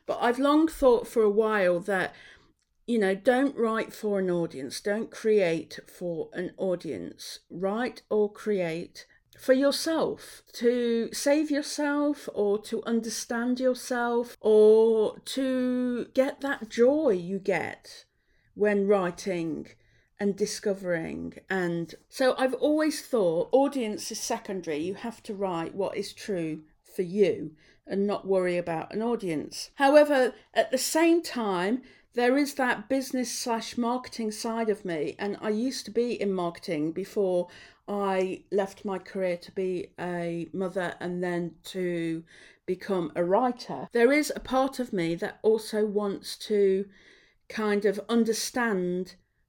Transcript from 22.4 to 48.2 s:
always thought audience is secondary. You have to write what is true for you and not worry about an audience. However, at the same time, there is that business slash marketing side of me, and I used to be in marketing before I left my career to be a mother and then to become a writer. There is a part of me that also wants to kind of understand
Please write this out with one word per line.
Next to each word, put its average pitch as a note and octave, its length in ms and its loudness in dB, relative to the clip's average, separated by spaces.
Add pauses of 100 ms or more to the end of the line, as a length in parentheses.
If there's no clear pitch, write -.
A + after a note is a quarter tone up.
always D4+ 460 0
thought F3+ 520 0
audience B3 580 0
is A3 80 -10
secondary. F#3+ 600 -6
You F3+ 160 -4
have A3+ 280 -12
to A3 100 -10
write F3+ 400 -4
what F#3+ 220 -4
is - 160 -6
true D#3+ 520 -6 (200)
for - 200 -6
you F3 520 2 (320)
and G3 180 0
not G3+ 220 -2
worry F#3 300 2
about E3+ 360 -4
an G#3 80 -4
audience. G3 760 -4
However, C#4 580 6 (200)
at - 180 2
the B3+ 60 0
same E4 440 4
time, A3 600 -2 (320)
there B3 220 4
is C#4+ 180 0
that B3 340 -2
business C4 420 -2
slash - 460 -4
marketing A#3+ 540 -4
side A3+ 360 -4
of G#3 160 -2
me, E3 340 -4
and G3+ 220 -6
I G#3+ 120 -4
used A#3+ 340 -4
to G#3 60 -12
be A#3 300 -2
in G3+ 120 0
marketing E3+ 580 -4
before F#3 560 -2 (400)
I F#3+ 640 -2
left F#3+ 320 -2
my F#3+ 160 -6
career F3+ 380 -4
to - 160 -18
be F#3 440 -6
a E3+ 540 -6
mother F#3 480 -4
and F3+ 240 -4
then F3 320 -2 (200)
to E3+ 500 -2 (400)
become F#3 500 -2
a F3 80 2
writer. F#3+ 720 0
There A#3 180 6
is D4 240 2
a G#3 60 -8
part C4+ 380 0
of B3 120 -6
me E3+ 240 0
that - 280 -8
also A3 420 2
wants G3+ 500 -4 (140)
to G3 400 4 (580)
kind G#3 380 -2
of G3+ 240 2
understand G#3+ 1080 0 (340)